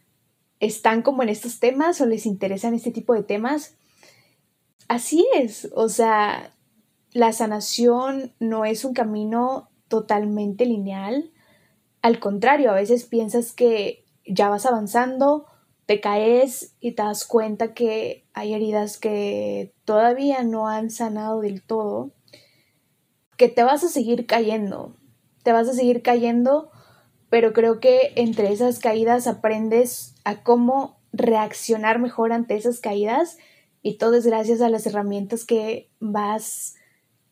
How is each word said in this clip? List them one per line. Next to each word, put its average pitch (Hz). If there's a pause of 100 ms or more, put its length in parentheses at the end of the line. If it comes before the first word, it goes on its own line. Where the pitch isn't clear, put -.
(600)
están 220
como 262
en 220
estos 214
temas 277
o 277
les 220
interesan 196
este 233
tipo 240
de 208
temas. 233 (1120)
Así 302
es, 240
o 226
sea, 214 (600)
la 226
sanación 240
no 220
es 220
un 254
camino 233 (180)
totalmente 208
lineal. 208 (720)
Al 233
contrario, 233
a 190
veces 226
piensas 233
que 226 (200)
ya 202
vas 208
avanzando, 254 (400)
te 208
caes 226
y 240
te 214
das 208
cuenta 220
que 220
hay 214
heridas 214
que 208 (100)
todavía 247
no 220
han 220
sanado 220
del 196
todo, 220 (1200)
que 240
te 240
vas 277
a 349
seguir 240
cayendo, 214 (480)
te 240
vas 233
a 262
seguir 240
cayendo, 240 (580)
pero 226
creo 226
que 254
entre 220
esas 240
caídas 233
aprendes 220
a 208
cómo 240 (120)
reaccionar 220
mejor 240
ante 233
esas 233
caídas 220 (440)
y 214
todo 226
es 233
gracias 226
a 233
las 220
herramientas 202
que 226 (100)
vas 214 (560)